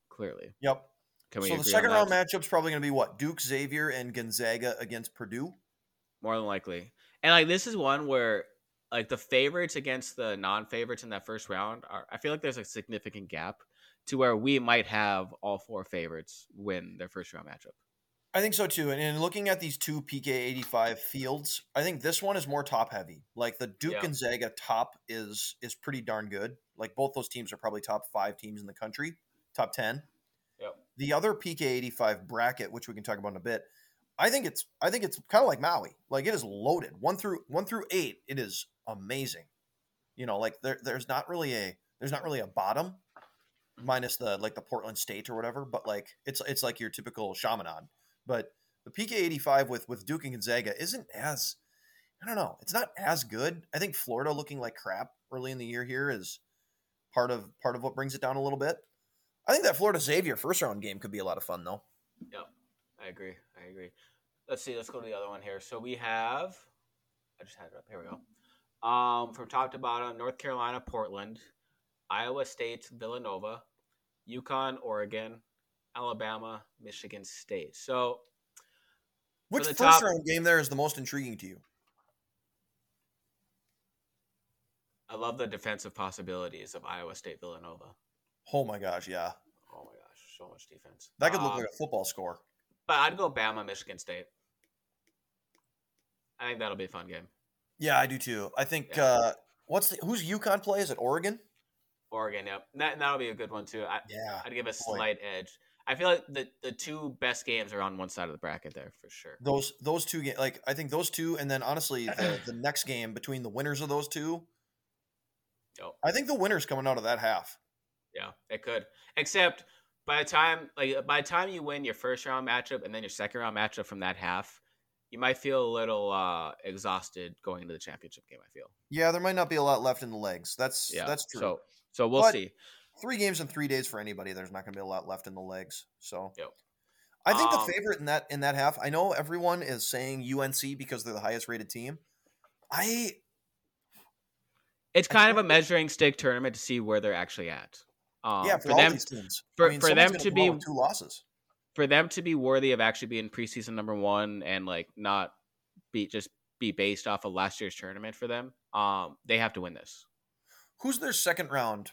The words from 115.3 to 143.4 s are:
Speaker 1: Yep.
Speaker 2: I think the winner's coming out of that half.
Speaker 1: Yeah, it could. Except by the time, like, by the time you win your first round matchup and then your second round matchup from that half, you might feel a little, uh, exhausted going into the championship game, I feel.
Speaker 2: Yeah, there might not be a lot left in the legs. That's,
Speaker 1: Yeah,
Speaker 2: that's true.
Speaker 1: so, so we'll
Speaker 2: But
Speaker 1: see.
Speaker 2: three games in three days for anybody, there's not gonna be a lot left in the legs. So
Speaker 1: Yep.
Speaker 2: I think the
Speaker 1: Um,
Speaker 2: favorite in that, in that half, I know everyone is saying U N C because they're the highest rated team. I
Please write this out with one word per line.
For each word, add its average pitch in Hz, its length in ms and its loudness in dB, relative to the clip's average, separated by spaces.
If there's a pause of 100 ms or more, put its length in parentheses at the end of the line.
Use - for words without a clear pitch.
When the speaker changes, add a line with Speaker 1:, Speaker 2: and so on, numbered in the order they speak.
Speaker 1:
Yep. 170 100 -12 (140)
Speaker 2:
I 156 80 2
think 247 160 -2
the 285 80 0
winner's 196 320 2
coming 135 180 -4
out 131 120 4
of 113 60 -4
that 117 140 2
half. 107 400 0 (560)
Speaker 1:
Yeah, 98 160 -10 (180)
it 107 140 -6
could. 117 240 -4 (320)
Except 175 480 4 (400)
by 147 160 2
the 147 80 -4
time, 160 480 4
like, 135 300 0
by 143 140 4
the 143 60 -10
time 180 220 2
you 175 140 -6
win 143 200 -4
your 113 120 -2
first 127 320 -4
round 131 200 -2
matchup 123 380 0
and 104 80 -8
then 110 80 -6
your 104 80 -10
second 104 320 -4
round 110 160 -2
matchup 107 300 0
from 98 140 -12
that 92 140 0
half, 92 460 -4 (480)
you 120 80 -16
might 127 220 2
feel 135 260 2
a 117 80 0
little, 110 380 0
uh, 90 400 0 (120)
exhausted 92 800 -6
going 90 200 -8
into 85 100 -12
the 80 60 -12
championship - 500 -16
game, 67 100 -20
I 50 140 -20
feel. - 140 -18 (240)
Speaker 2:
Yeah, 165 200 4
there 175 80 -2
might 185 160 2
not 175 140 2
be 165 60 0
a 151 80 4
lot 139 180 6
left 127 220 2
in 117 80 -10
the 110 60 -8
legs. 92 380 -6
That's, - 380 -2
Speaker 1:
Yeah, 87 140 -2
Speaker 2:
that's 147 180 -2
true. - 160 -12
Speaker 1:
so, 92 180 0 (320)
so 117 160 2
we'll 127 140 6
Speaker 2:
But 220 120 8
Speaker 1:
see. 95 180 -4 (500)
Speaker 2:
three 240 160 -4
games 196 240 2
in 147 60 -6
three 147 200 -2
days 131 200 0
for 110 120 -6
anybody, 98 340 -8
there's 92 180 -10
not 95 140 -10
gonna 98 100 -12
be 98 60 -8
a 98 40 -8
lot 92 220 -4
left 95 180 -8
in 95 80 -12
the 95 80 -12
legs. 92 460 -10 (100)
So 95 400 -10
Speaker 1:
Yep. 80 120 -10 (760)
Speaker 2:
I 202 80 8
think - 160 8
the 117 80 8
Speaker 1:
Um, 110 100 2
Speaker 2:
favorite 202 300 0
in 147 80 -8
that, 147 240 2
in 143 120 -4
that 139 120 4
half, 139 260 4
I 143 120 0
know 170 220 4
everyone 170 500 0
is 127 260 -2
saying 131 320 -2
U 131 200 0
N 135 120 0
C 139 220 -2
because 120 280 -8
they're 113 120 -6
the 104 40 -4
highest 110 280 -2
rated 110 240 -6
team. 127 260 -8 (760)
I 220 420 0 (1800)